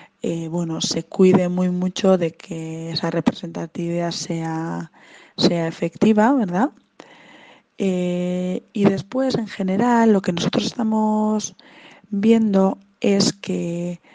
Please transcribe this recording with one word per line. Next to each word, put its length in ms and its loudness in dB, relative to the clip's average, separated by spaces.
eh, 260 -6
bueno, 320 -4
se 240 -4
cuide 440 4
muy 220 0
mucho 480 2
de 140 -2
que 580 -10
esa 200 -4
representatividad 1000 -4
sea, 800 -6
sea 300 2
efectiva, 680 2
¿verdad? 360 0
Eh, 840 -2
y 120 0
después, 500 0
en 140 -2
general, 640 2
lo 100 2
que 100 -2
nosotros 320 -2
estamos 880 -2
viendo 680 4
es 340 2
que 680 -6